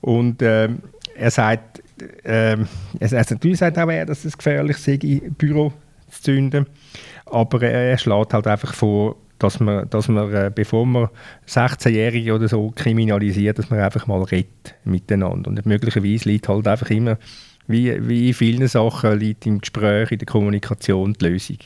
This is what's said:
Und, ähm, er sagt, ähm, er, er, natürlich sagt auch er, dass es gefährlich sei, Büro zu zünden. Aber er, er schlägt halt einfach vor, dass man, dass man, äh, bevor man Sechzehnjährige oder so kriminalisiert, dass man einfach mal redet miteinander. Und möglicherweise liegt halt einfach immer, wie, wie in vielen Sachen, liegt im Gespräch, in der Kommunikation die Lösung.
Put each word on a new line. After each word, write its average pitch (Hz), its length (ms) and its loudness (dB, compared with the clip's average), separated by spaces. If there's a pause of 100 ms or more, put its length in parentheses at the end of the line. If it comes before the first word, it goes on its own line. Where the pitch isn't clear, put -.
Und, 120 400 0
ähm, 110 380 2 (340)
er 117 160 2
sagt, 110 520 -2 (420)
ähm, 110 440 0 (320)
er, 110 100 0
er, 117 200 2
natürlich 165 280 0
sagt 170 200 0
auch 165 100 0
er, 160 160 -2
dass 151 220 -8
es 151 100 -8
gefährlich 147 400 0
sei, 139 220 -2 (400)
Büro 147 340 0 (380)
zu - 140 -18
zünden. 139 420 0 (580)
Aber 117 380 0
er, 123 300 2
er 127 40 2
schlägt 107 380 2
halt 107 120 2
einfach - 280 -2
vor, 104 420 0 (220)
dass 101 220 0
man, 104 280 0
dass 107 200 -2
man, 104 260 0
äh, 101 200 0
bevor 113 300 0
man 123 240 2 (380)
Sechzehnjährige 113 880 0
oder 110 140 2
so 110 260 0
kriminalisiert, 104 840 0
dass 104 120 -4
man 107 100 2
einfach 98 260 0
mal 95 160 0
redet - 520 -4 (100)
miteinander. 92 640 -2
Und 104 160 -4
möglicherweise 107 640 0
liegt 104 200 0
halt 107 200 0
einfach 113 220 -2
immer, 113 260 2 (500)
wie, 113 400 0
wie 120 220 2
in 123 60 2
vielen 120 340 2
Sachen, 110 500 2
liegt 107 280 -4
im 104 140 0
Gespräch, 104 520 0
in 107 60 -4
der - 80 -8
Kommunikation 101 880 0
die - 100 -2
Lösung. 90 420 -2